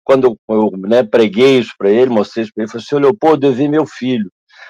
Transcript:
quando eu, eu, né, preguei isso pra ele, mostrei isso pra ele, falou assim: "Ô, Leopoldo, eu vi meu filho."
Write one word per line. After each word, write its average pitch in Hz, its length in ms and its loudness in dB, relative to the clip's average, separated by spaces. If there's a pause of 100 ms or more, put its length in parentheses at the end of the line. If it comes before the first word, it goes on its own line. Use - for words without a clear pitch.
quando 127 340 2 (100)
eu, 110 80 -2
eu, 107 220 2
né, 110 240 0
preguei 117 560 2
isso 117 180 -4
pra 98 140 0
ele, 123 180 4
mostrei 113 360 -2
isso 107 100 -14
pra 107 80 -6
ele, 110 80 -8
falou 113 160 -12
assim: - 80 -6
"Ô, 143 60 0
Leopoldo, 143 480 0
eu 135 40 2
vi 135 140 -2
meu 147 180 0
filho." 123 460 -6 (400)